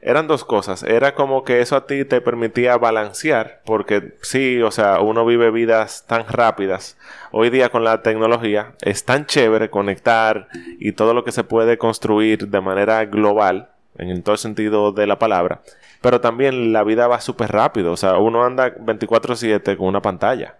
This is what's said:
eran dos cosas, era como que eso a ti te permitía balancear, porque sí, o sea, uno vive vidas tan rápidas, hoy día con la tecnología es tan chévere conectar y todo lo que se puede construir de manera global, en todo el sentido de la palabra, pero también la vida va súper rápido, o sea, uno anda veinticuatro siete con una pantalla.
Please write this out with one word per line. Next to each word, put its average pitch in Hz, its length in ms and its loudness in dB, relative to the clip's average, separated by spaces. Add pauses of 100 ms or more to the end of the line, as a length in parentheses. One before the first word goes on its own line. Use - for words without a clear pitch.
eran 151 260 0
dos 151 180 -2
cosas, 98 380 -4
era 131 320 2
como 135 300 -2
que 123 160 2
eso 120 160 0
a 135 100 -2
ti 139 180 -4
te 127 160 0
permitía 120 560 0
balancear, 110 880 -2
porque 104 580 -2
sí, 127 400 -2
o 110 80 2
sea, 98 300 2
uno 110 240 0
vive 117 260 4
vidas 113 560 0
tan 113 220 -2
rápidas, 104 680 -2 (360)
hoy 113 180 2
día 127 200 2
con 117 140 -2
la 113 180 0
tecnología 110 680 0 (100)
es 98 220 -4
tan 143 220 0
chévere 110 440 2
conectar 107 760 0 (300)
y 104 140 -4
todo 113 220 2
lo 120 100 -2
que 117 80 -6
se 113 120 -4
puede 113 340 2
construir 107 680 0
de 98 120 0
manera 101 440 0
global, 104 680 0 (280)
en 90 240 -8
todo 104 120 0
el 107 40 -6
sentido 107 540 -2
de 104 140 0
la 101 120 0
palabra, 92 440 0 (400)
pero 123 180 2
también 120 520 0
la 110 120 2
vida 113 240 2
va 120 120 0
súper 110 300 -6
rápido, 104 420 0
o 87 40 -4
sea, 92 220 2
uno 113 260 2
anda 127 340 0
veinticuatro 113 560 -2
siete 107 420 -2
con 92 120 -2
una 98 140 -2
pantalla. 101 580 -4